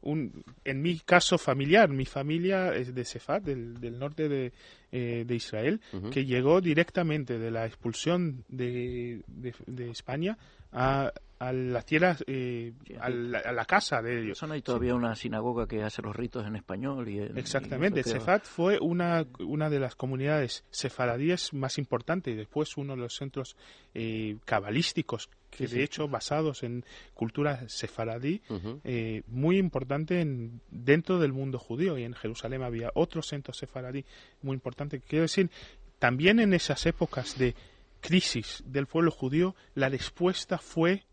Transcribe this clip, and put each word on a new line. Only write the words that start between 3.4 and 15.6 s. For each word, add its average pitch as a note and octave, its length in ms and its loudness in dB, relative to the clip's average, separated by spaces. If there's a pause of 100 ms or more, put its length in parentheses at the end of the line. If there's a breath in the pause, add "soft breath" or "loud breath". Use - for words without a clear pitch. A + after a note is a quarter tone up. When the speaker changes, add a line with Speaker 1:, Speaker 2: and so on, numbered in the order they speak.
Speaker 1:
del, A#2+ 380 -6
del A#2+ 180 -8
norte D3 300 -2
de, C3+ 240 0 (400 loud breath)
eh, A#2 340 -2
de B2 80 0
Israel, A#2+ 460 0 (120 loud breath)
Speaker 2:
Ujú. G2 180 -6
Speaker 1:
que C3+ 140 0
llegó C3 360 6
directamente D#3 800 2
de A2+ 100 -2
la A2+ 160 -2
expulsión C#3 840 0
de, B2 760 -4
de, A#2 260 -10 (140)
de B2 240 -8
España D#3 480 -4 (340 soft breath)
a, C3 400 2 (280)
a B2+ 120 -2
las B2+ 320 0
tierras, D#3+ 440 4
eh, B2 440 -4 (140)
Speaker 3:
Sí, - 80 -16
Speaker 1:
a A#2 120 -6
Speaker 3:
aquí. B2+ 100 0
Speaker 1:
la, A#2+ 240 -2
a B2 120 -4
la A#2 120 0
casa F3+ 360 2
de A#2 220 -2
ellos. G#2+ 160 -4
Speaker 3:
Eso D#3+ 80 -8
no D#3 80 -6
hay C#3+ 80 -4
todavía B2 300 2
Speaker 1:
Sí. B2 60 2
Speaker 3:
una A#2 180 0
sinagoga A#2 500 -2